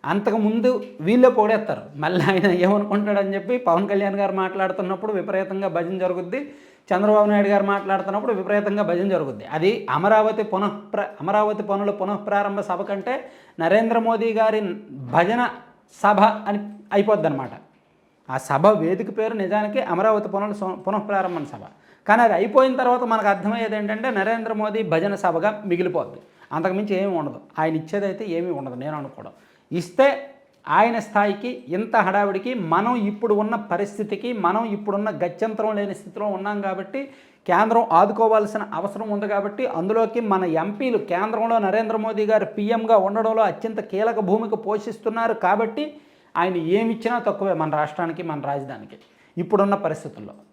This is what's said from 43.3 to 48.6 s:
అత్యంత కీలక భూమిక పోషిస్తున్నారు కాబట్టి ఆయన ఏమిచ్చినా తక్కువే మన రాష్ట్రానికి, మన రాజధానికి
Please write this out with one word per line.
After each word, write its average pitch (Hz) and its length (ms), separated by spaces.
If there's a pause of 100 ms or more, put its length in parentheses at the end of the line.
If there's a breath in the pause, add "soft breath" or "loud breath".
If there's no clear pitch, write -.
అత్యంత 220 360
కీలక 214 400
భూమిక 208 340
పోషిస్తున్నారు 220 800
కాబట్టి 220 680 (360 loud breath)
ఆయన 180 200
ఏమిచ్చినా 226 640
తక్కువే 196 340
మన 156 220
రాష్ట్రానికి, 165 480
మన 151 180
రాజధానికి 135 540 (420 soft breath)